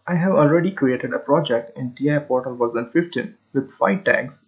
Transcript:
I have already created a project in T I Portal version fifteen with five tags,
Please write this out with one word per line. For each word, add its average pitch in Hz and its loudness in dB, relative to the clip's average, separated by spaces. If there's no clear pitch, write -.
I 180 -2
have 180 2
already 165 4
created 127 -2
a 117 -4
project - -2
in 127 -8
T 143 -2
I 147 0
Portal 127 -4
version 120 -2
fifteen 165 -4
with 135 -2
five 196 0
tags, 120 -2